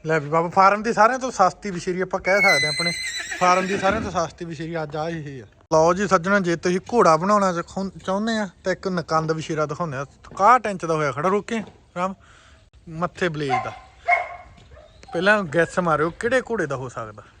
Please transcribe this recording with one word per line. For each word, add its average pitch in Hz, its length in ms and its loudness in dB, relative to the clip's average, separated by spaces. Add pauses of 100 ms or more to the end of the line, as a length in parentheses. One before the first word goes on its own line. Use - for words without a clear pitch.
ਲੈ 160 140 2
ਵੀ 143 100 -8
ਬਾਬਾ, 165 200 0
ਫਾਰਮ 196 340 4
ਦੀ 226 100 -2
ਸਾਰਿਆਂ 233 260 4
ਤੋਂ 254 120 -4
ਸਸਤੀ 185 400 0
ਵਿਸ਼ੇਰੀ 180 300 -6
ਆਪਾਂ 185 180 -4
ਕਹਿ 190 220 2
ਸਕਦੇ 180 260 4
ਆ, - 20 -2
ਆਪਣੇ 170 220 -4 (480)
ਫਾਰਮ 185 280 4
ਦੀ 196 100 -2
ਸਾਰਿਆਂ 196 240 0
ਤੋਂ 196 100 -8
ਸਸਤੀ 170 340 -4
ਵਿਸ਼ੇਰੀ 165 380 -8
ਅੱਜ 151 120 -10
ਆ 156 140 -4
ਇਹ 143 340 -10
ਆ। - 20 -18 (280)
ਲਓ 160 200 6
ਜੀ 196 140 0
ਸੱਜਣੋ, 190 320 2
ਜੇ 170 160 0
ਤੁਸੀਂ 180 240 0 (140)
ਘੋੜਾ 175 240 6
ਬਣਾਉਣਾ 196 360 2
ਚਾਹੋ-, 190 360 -6 (160)
ਚਾਹੁੰਦੇ 214 320 -2
ਆ 208 100 -2 (160)
ਤਾਂ 190 100 -2
ਇੱਕ 180 140 -6
ਨਕੰਦ 160 440 -2
ਵਿਸ਼ੇਰਾ 156 340 -2
ਦਿਖਾਉਂਦੇ 147 320 -6
ਆ। 139 80 -8 (260)
ਇਕਾਹਠ 226 340 4
ਇੰਚ 185 200 -6
ਦਾ 160 80 0
ਹੋਇਆ 151 180 0
ਖੜਾ, 147 180 -2
ਰੋਕੇ 208 340 -2 (340)
ਰਾਮ, 185 160 -4 (760)
ਮੱਥੇ 170 400 -4
ਬਲੇਜ 147 200 -4
ਦਾ। 117 240 -2 (1400)
ਪਹਿਲਾਂ 202 300 2
ਗੈਸ 165 360 0
ਮਾਰਿਓ 160 300 0
ਕਿਹੜੇ 240 320 -2
ਘੋੜੇ 220 240 -4
ਦਾ 139 100 -6
ਹੋ 127 140 -10
ਸਕਦਾ। 107 340 -12 (160)